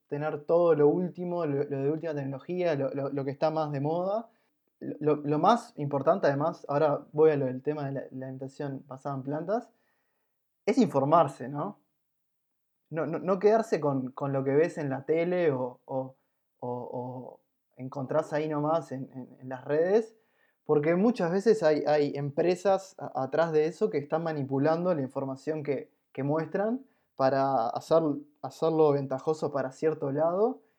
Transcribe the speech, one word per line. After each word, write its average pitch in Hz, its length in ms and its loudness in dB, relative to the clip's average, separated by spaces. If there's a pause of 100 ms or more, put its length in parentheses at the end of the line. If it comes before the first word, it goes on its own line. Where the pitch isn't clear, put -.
tener 147 360 -4
todo 170 300 6
lo 147 140 8
último, 175 560 0
lo, 143 200 0
lo 139 180 -4
de 139 80 0
última 160 240 -4
tecnología, 147 640 -2
lo, 135 180 0
lo, 139 160 -4
lo 139 160 -4
que 139 40 -4
está 156 200 0
más 156 220 -2
de 139 80 -2
moda. 180 500 -2 (540)
Lo, - 140 -8
lo, 147 240 0
lo 147 160 0
más 214 380 2
importante, 147 500 0
además, 143 420 -2
ahora 143 440 0
voy 156 180 6
a 147 60 2
lo 139 100 0
del 127 160 -6
tema 147 240 -4
de 139 60 -6
la, 135 80 -6
la 131 260 -12
alimentación 135 640 -10
basada 135 260 -8
en 131 80 -6
plantas, 170 480 -4 (960)
es - 100 2
informarse, 143 720 4
¿no? 147 300 -6 (1120)
No, 151 160 -2
no, 160 140 -4
no 185 180 0
quedarse 214 400 4
con, 135 320 0
con 139 220 -4
lo 135 100 0
que 135 80 -2
ves 160 280 2
en 143 120 -4
la 127 140 -6
tele 170 480 2
o, 127 320 -4
o, 131 320 -8 (420)
o, 127 100 -10
o 123 720 -10 (360)
encontrás 139 560 -4
ahí 156 160 -2
nomás 151 420 -2
en, 131 240 -10
en, 127 140 -14 (120)
en 127 80 -16
las 127 160 -10
redes, 180 520 0 (480)
porque 151 320 2
muchas 196 340 2
veces 196 320 2
hay, 156 240 4
hay 143 300 2
empresas 175 800 0
a-, 135 240 -6
atrás 156 300 0
de 151 140 4
eso 185 220 -2
que 147 100 -2
están 156 260 -2
manipulando 156 720 0
la 139 60 -2
información 135 600 -6
que, 139 300 -6 (200)
que 135 120 -4
muestran 185 560 -2 (340)
para 131 540 2
hacer, 160 340 2 (400)
hacerlo 156 480 2
ventajoso 139 640 -2
para 131 180 -2
cierto 151 400 -2
lado, 175 500 0 (180)